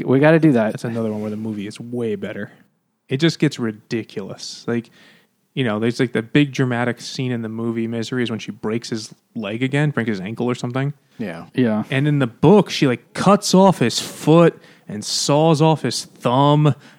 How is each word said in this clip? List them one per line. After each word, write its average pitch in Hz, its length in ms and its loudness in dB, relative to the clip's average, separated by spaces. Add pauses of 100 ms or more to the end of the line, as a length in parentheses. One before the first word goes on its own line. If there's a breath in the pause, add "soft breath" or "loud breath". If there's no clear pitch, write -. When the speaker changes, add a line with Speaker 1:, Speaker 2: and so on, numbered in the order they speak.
Speaker 1:
we 131 140 2
gotta 156 220 6
do 156 120 4
that. 110 200 2
Speaker 2:
That's - 120 -12
another 117 280 -4
one 107 80 -6
where 107 100 -6
the 107 60 -8
movie 107 320 -8
is 107 100 -16
way 117 380 -6
better. 101 340 -10 (580)
It 135 100 -2
just 160 200 2
gets 147 220 0 (340)
ridiculous. - 720 -10
Like, 117 240 -4 (640 soft breath)
you 135 100 -2
know, 107 160 -2
there's, 113 180 -2
like, 123 140 -2
the 117 100 -2
big 143 300 0
dramatic 123 480 -2
scene 127 320 -6
in 117 100 -4
the 113 60 -8
movie 113 400 -4
Misery 117 340 -4
is 113 80 -2
when 110 80 -6
she - 140 -12
breaks 110 380 -6
his 110 220 -8 (220)
leg 110 280 -6
again, 143 280 0
breaks 117 180 -2
his 104 120 -4
ankle 113 280 -6
or 123 60 0
something. 131 380 -4 (260)
Speaker 3:
Yeah. 85 360 -10
Speaker 1:
Yeah. 110 360 0
Speaker 2:
And 139 160 0
in 147 140 2
the 135 80 0
book, 196 420 4
she, - 160 0
like, 123 280 -4
cuts - 380 2
off 185 280 6
his 117 200 0
foot - 580 4 (300 soft breath)
and 104 160 -8
saws 151 560 2
off 160 220 4
his - 220 -4
thumb, 143 720 2 (240 soft breath)